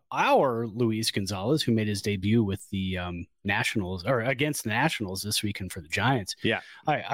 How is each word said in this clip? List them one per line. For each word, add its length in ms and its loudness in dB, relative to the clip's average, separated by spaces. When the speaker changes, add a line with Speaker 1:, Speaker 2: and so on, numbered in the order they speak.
Speaker 1:
our 540 4
Luis 460 0
Gonzalez, 500 0
who 100 2
made 160 4
his 140 -2
debut 400 2
with 300 -2
the, 260 -2
um, 300 -6
Nationals 600 -2
or 160 2
against 420 -2
the 60 -4
Nationals 520 -2
this 220 -2
weekend 280 -6
for 100 -12
the 80 -16
Giants. 520 0
Speaker 2:
Yeah. 200 0
Speaker 1:
I, 160 0